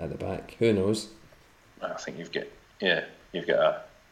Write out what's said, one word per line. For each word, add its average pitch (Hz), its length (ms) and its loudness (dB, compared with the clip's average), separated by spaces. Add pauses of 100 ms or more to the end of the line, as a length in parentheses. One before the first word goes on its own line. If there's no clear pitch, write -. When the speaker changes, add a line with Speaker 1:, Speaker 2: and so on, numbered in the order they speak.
Speaker 1:
at 82 100 -6
the - 60 -8
back. 92 420 -8
Who 113 140 6
knows? 104 360 2 (720)
Speaker 2:
I - 120 -6
think - 240 -10
you've 82 140 -10
got, - 120 -4 (360)
yeah, 87 240 2 (280)
you've 85 140 -4
got - 120 4 (540)